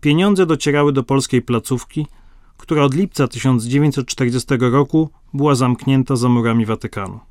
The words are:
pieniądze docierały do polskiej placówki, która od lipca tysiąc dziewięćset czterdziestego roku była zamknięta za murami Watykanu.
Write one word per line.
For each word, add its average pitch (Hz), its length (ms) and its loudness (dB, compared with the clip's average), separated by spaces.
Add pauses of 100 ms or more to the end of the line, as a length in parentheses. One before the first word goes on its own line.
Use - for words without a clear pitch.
pieniądze 185 440 4
docierały 147 480 2
do 135 100 0
polskiej 131 380 0
placówki, 123 640 -4 (500)
która 151 260 0
od 135 100 2
lipca 156 340 -2
tysiąc 123 360 0
dziewięćset 139 420 0
czterdziestego 123 640 -2
roku 143 400 0 (240)
była 143 220 2
zamknięta 131 600 0
za 123 140 0
murami 117 360 2
Watykanu. 104 540 -8 (120)